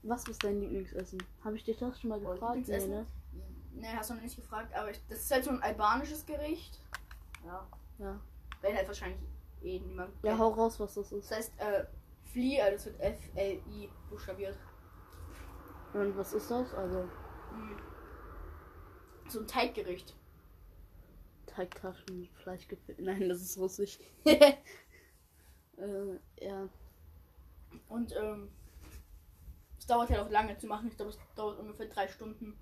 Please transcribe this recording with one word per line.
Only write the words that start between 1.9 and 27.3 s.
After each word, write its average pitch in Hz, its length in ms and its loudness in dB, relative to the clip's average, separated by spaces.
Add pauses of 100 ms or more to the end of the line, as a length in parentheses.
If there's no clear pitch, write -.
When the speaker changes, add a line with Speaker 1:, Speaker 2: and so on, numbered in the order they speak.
Speaker 1:
schon 233 80 -2
mal 214 160 0
Speaker 2:
Oh, 185 60 -2
Speaker 1:
gefragt? 180 240 -2
Nee, 254 60 0
Speaker 2:
Lieblingsessen? 196 300 0
Speaker 1:
ne? 214 140 -2 (680)
Speaker 2:
Nee, 220 220 -8
hast 214 140 -4
du 247 60 -4
noch 226 60 -10
nicht 233 140 -8
gefragt, - 400 -8
aber 208 160 -2
ich, - 160 -8
das 226 120 -8
ist - 120 0
halt 262 120 8
so 277 80 0
ein 254 100 2
albanisches 220 640 4
Gericht. 302 540 -4 (680)
Ja. 180 220 -8 (320)
Speaker 1:
Ja. 202 200 -6 (420)
Speaker 2:
Weil 202 140 4
halt 190 120 2
wahrscheinlich 185 320 -6 (420)
eh 185 180 -4
niemand 185 320 -6 (120)
Speaker 1:
Ja, 214 80 6
Speaker 2:
kennt. 220 80 4
Speaker 1:
hau 226 100 10
raus, 226 300 4
was 208 160 -4
das 202 160 -4
ist. 202 180 -6
Speaker 2:
Das 220 80 -2
heißt, 226 220 -4
äh, 208 260 4 (460)
Fli, 262 280 4
also 202 160 8
das 202 120 -8
wird 208 140 -10
F 214 180 0 (160)
L 196 340 2
I 208 200 -10 (200)
buchstabiert. 196 480 -6 (1400)
Speaker 1:
Und 202 240 2
was 196 160 -4
ist 208 160 0
das? 247 240 0
Also 185 340 0 (460)
Speaker 2:
Mm. 220 240 -8 (1500)
So 226 100 -2
ein 214 80 -4
Teiggericht. 208 680 0 (1300)
Speaker 1:
Teigtaschen, 185 880 -8
Fleischgefäß. - 680 -10
Nein, 190 300 2
das 180 120 0
ist 185 160 -6
russisch. 190 420 0 (260)
<laughs> 302 140 12 (1400)
Äh, 196 420 -2 (200)
ja. 196 300 -4 (1200)